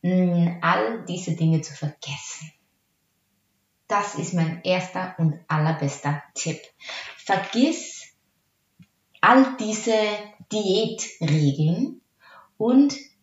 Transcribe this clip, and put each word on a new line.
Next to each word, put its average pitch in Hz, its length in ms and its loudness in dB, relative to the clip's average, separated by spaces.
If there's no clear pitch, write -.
mh, 175 600 2
all 214 440 0
diese 180 300 -6
Dinge 160 260 2
zu 147 120 -12
vergessen. - 800 -10
Das 190 280 -2
ist 165 180 -6
mein 165 300 -2
erster 185 540 -4
und 156 300 0
allerbester 151 760 -2
Tipp. - 240 -6
Vergiss - 880 0
all 262 400 6
diese 220 380 0
Diätregeln 170 1500 0
und 262 380 4